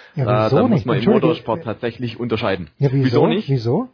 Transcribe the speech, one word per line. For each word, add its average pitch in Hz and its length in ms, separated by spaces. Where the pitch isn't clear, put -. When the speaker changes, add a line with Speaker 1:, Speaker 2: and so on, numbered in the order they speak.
Speaker 1:
Ja, 139 80
Speaker 2:
Äh, 107 220
Speaker 1:
wieso 120 100
Speaker 2:
da 190 60
muss 247 80
Speaker 1:
nicht? 185 160
Speaker 2:
man 120 100
im - 20
Speaker 1:
Entschuldige. 202 300
Speaker 2:
Motorsport - 360
tatsächlich 117 560
unterscheiden. 107 480
Speaker 1:
Ja, 139 140
wieso? 135 140
Speaker 2:
Wieso 147 200
nicht? 208 220
Speaker 1:
Wieso? 135 460